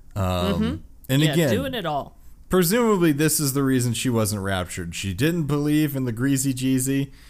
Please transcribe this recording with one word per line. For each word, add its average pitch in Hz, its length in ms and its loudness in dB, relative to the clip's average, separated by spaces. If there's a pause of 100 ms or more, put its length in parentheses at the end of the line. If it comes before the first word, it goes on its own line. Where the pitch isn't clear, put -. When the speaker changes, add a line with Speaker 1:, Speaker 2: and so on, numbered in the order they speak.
(160)
Speaker 1:
Um, 98 80 0
Speaker 2:
Mm-hmm. 92 500 0 (340)
Speaker 1:
and 135 140 2
Speaker 2:
Yeah, 156 100 2
Speaker 1:
again, 151 220 2
Speaker 2:
doing - 200 -2
it 202 120 -6
all. 147 300 -6 (320)
Speaker 1:
presumably 185 640 4
this 151 260 2
is 139 140 0
the 139 100 0
reason 127 300 2
she 120 180 -2
wasn't 107 320 0
raptured. 92 540 -4
She 98 180 -4
didn't 160 300 0
believe 147 500 0
in 131 120 -2
the 120 60 -2
greasy 135 400 0
Jeezy, 131 580 0 (200)